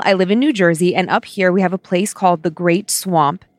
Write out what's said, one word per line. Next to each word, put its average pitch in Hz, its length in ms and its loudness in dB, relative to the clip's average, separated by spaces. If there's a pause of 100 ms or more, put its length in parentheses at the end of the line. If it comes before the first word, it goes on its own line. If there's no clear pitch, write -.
I 202 80 4
live 185 180 0
in 220 80 2
New 285 140 0
Jersey, 175 420 2
and 180 140 -2
up 220 160 -2
here 185 260 0
we 185 80 2
have 180 140 0
a 190 40 -6
place 185 360 -4
called 175 280 0
the 175 80 -2
Great 175 400 -2
Swamp, 165 540 -2 (160)